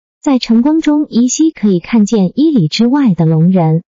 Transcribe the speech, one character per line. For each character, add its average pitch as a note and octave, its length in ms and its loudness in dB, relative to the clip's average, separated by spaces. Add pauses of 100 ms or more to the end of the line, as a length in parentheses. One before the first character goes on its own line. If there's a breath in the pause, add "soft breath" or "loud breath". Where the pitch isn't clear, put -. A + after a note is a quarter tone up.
(220)
在 C4+ 160 0
晨 A#3 240 0
光 D#4 180 0
中 D4+ 280 0
依 A#3+ 200 0
稀 D#4 220 0
可 - 180 -2
以 F#3 100 0
看 G#3 280 0
见 G3 280 -2
一 D#4 160 0
里 G#3 160 0
之 A3+ 200 -2
外 B3+ 280 0
的 D#3+ 120 0
龙 E3 260 2
人， E3 320 0 (100)